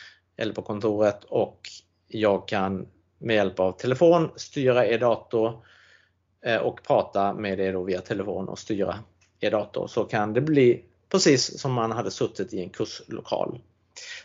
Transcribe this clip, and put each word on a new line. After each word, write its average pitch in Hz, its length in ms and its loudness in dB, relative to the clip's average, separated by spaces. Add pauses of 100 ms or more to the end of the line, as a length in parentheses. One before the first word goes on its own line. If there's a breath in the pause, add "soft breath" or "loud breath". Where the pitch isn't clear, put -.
(360 loud breath)
eller 107 180 -4
på 98 80 -6
kontoret 104 600 0
och - 360 -2 (480)
jag 104 400 2
kan 95 380 -2 (320)
med 117 180 0
hjälp 95 240 2
av 92 120 4
telefon 160 640 4
styra 123 500 2
er 113 120 2
dator, 117 640 0 (800 soft breath)
eh, 113 120 0
och - 260 -2
prata 101 520 2
med 98 260 -4
er 95 120 0
då 92 100 -4
via 90 180 -2
telefon 95 480 -6
och 98 100 -12
styra 98 400 -4 (420)
er 101 100 0
dator. 104 360 -4
Så 113 180 -4
kan 107 280 -2
det 120 80 2
bli 139 440 4 (240)
precis 160 520 2
som 135 120 -2
man 113 200 0
hade 110 180 -4
suttit 101 420 -6
i 101 80 -6
en 90 100 -10
kurslokal. - 920 -6 (640 loud breath)